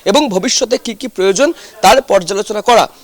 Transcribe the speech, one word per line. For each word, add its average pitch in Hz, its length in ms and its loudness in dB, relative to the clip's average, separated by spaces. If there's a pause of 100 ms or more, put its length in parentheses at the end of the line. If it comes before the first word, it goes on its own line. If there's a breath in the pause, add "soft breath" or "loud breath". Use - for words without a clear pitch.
এবং 269 240 2
ভবিষ্যতে 220 480 -2
কি 220 180 -10
কি 254 120 -10
প্রয়োজন 196 460 0 (280 loud breath)
তার 226 200 4
পর্যালোচনা 196 600 -2
করা। 208 280 2 (140 loud breath)